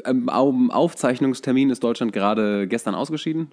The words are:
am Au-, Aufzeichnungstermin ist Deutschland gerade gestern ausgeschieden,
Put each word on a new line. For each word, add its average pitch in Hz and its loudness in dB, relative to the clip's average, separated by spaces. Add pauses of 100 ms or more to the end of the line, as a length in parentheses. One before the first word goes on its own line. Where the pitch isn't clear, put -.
am 127 0
Au-, 127 2
Aufzeichnungstermin 135 0
ist 120 -2
Deutschland 117 0
gerade 104 0
gestern 104 -4
ausgeschieden, 156 -4